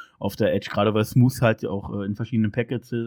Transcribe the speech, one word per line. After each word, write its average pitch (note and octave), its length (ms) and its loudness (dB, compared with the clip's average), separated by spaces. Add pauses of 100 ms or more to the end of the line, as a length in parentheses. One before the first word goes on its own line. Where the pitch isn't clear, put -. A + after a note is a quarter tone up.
(200)
auf - 160 -6
der G2+ 180 2
Edge, G2+ 160 -2
gerade G#2 240 2
weil G#2+ 120 4
Smoot B2+ 360 4
halt A2+ 240 2
auch, G2+ 360 -6
äh, G2 40 -6
in G#2 100 -4
verschiedenen A2 360 0
Packets, A#2+ 420 -4 (140)